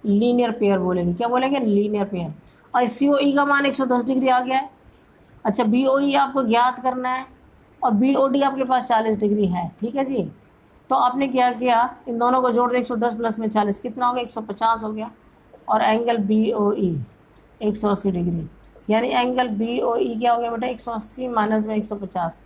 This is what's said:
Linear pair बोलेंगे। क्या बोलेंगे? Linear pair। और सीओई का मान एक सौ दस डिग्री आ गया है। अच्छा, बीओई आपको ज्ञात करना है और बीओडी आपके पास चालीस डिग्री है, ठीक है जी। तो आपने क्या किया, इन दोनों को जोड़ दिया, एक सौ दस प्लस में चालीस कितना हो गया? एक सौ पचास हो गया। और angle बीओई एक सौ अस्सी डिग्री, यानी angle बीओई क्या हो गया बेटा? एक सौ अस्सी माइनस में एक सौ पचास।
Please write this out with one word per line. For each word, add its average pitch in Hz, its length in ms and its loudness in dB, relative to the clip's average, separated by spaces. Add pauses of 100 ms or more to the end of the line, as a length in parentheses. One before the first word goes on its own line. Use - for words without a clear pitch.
Linear 233 460 2
pair 202 280 0
बोलेंगे। 180 360 0
क्या 233 140 -4
बोलेंगे? 262 300 0
Linear 208 460 0
pair। 175 300 -8 (400)
और 247 120 2
सीओई 277 460 2
का 277 120 2
मान 277 220 2
एक 269 100 0
सौ 269 100 0
दस 247 180 0
डिग्री 262 240 0
आ 254 120 4
गया 262 160 -2
है। 277 140 -2 (760)
अच्छा, 226 200 0
बीओई 269 500 2
आपको 269 280 2
ज्ञात 240 400 2
करना 254 260 -2
है 262 180 -4 (580)
और 254 60 4
बीओडी 262 520 2
आपके 269 220 0
पास 247 180 0
चालीस 220 360 0
डिग्री 208 280 2
है, 175 340 -4
ठीक 226 140 -6
है 269 100 0
जी। 240 280 -4 (580)
तो 262 40 2
आपने 262 340 2
क्या 247 240 2
किया, 233 440 0 (120)
इन 233 100 -4
दोनों 247 240 2
को 247 80 2
जोड़ 240 200 2
दिया, 247 100 0
एक 233 60 -4
सौ 247 100 -4
दस 226 180 0
प्लस 226 240 -4
में 220 120 -2
चालीस 208 280 0
कितना 247 280 -4
हो 247 60 2
गया? 247 100 -4
एक 233 100 -10
सौ 226 80 -8
पचास 220 420 -2
हो 214 100 -6
गया। 214 180 -8 (580)
और 220 140 2
angle 233 340 2
बीओई 208 840 2 (640)
एक 214 140 0
सौ 214 120 -2
अस्सी 196 220 0
डिग्री, 170 380 -2 (420)
यानी 233 180 2
angle 254 400 0
बीओई 233 680 -2
क्या 240 180 2
हो 233 80 2
गया 233 100 -4
बेटा? 233 160 -4
एक 247 140 -6
सौ 240 100 -10
अस्सी 233 380 -6
माइनस 214 380 0
में 214 100 -4
एक 214 100 -2
सौ 208 100 -8
पचास। 180 480 -6